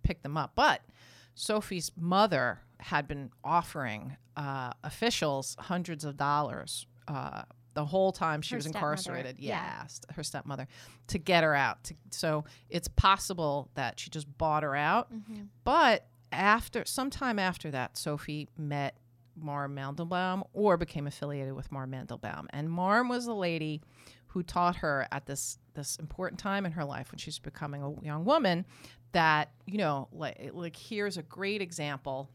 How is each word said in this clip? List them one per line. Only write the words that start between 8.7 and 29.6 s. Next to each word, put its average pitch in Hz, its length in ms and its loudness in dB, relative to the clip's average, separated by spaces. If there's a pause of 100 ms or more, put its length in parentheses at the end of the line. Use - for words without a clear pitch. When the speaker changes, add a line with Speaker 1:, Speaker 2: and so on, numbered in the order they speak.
Speaker 1:
incarcerated. 131 480 -4
Speaker 2:
Yeah. 139 120 -6 (120)
Speaker 1:
Yeah, 143 240 -8
st-, - 300 -16
her 156 60 -6
stepmother, 135 440 -6 (400)
to - 100 -2
get 170 280 6
her 151 100 6
out. 131 300 2
To, - 100 -10 (140)
so 156 340 0 (260)
it's 170 200 -2
possible 170 840 4
that 127 240 -2
she - 100 -10
just 147 280 -8
bought 151 260 4
her 139 120 0
out. 180 380 2
Speaker 2:
Mm-hmm. 214 300 -12 (200)
Speaker 1:
But 262 440 6 (260)
after, 208 520 4
sometime 262 540 -2
after 180 320 0
that, 127 260 -2
Sophie 147 600 -4
met 143 400 -4 (400)
Marm 143 360 -4
Mandelbaum 170 760 -2
or 202 240 6
became 151 320 -4
affiliated 143 460 -6
with 135 180 -8
Marm 131 200 -6
Mandelbaum. 110 580 -8
And 151 200 -4
Marm 196 380 2
was 247 180 -2
the 233 100 -4
lady 156 460 -2 (460)
who 180 160 -4
taught 175 340 2
her 143 360 0
at 139 120 -6
this, - 320 -6 (160)
this 143 220 -6
important 180 460 -6
time 196 240 0
in 165 80 -2
her 160 100 -2
life 135 280 -6
when - 80 -14
she's - 200 -10
becoming 143 440 -8
a 139 200 -6
young 151 220 -4
woman 202 400 4 (480)
that, 156 380 6 (140)